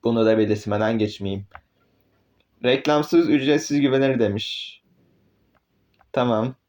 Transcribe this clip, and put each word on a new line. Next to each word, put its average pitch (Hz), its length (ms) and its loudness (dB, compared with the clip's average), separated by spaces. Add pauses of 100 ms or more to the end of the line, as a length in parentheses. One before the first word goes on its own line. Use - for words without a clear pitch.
Bunu 113 220 2
da 110 120 4
belirtmeden 107 600 -2
geçmeyeyim. 101 480 -6 (1160)
"Reklamsız, 151 680 2
ücretsiz, 143 500 0
güvenilir." 135 380 2
demiş. - 600 -4 (1300)
Tamam. 123 420 0 (140)